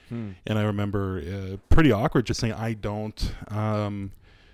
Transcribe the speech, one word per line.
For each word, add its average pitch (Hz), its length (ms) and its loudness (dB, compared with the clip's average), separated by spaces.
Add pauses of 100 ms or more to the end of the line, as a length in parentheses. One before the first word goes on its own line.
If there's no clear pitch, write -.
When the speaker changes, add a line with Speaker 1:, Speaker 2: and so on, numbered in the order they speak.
Speaker 1:
Hmm. 117 220 -8 (140)
Speaker 2:
And 107 140 0
I 104 60 2
remember, 101 600 -2
uh, 95 320 -8 (120)
pretty 156 240 8
awkward 120 340 2
just - 140 -4
saying, 113 140 0
"I 113 180 -2
don't, 107 600 -6 (140)
um, 104 640 -4 (440)